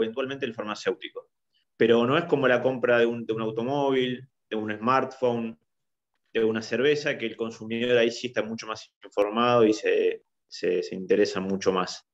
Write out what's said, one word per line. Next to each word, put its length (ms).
eventualmente 420
el 100
farmacéutico, 760
pero 280
no 140
es 60
como 240
la 120
compra 380
de 80
un, 180
de 80
un 100
automóvil, 880
de 60
un 200
smartphone, 800
de 120
una 180
cerveza, 540
que 100
el 100
consumidor 600
ahí 140
sí 160
está 160
mucho 240
más 260
informado 600
y 80
se, 520
se, 340
se 140
interesa 420
mucho 320
más. 440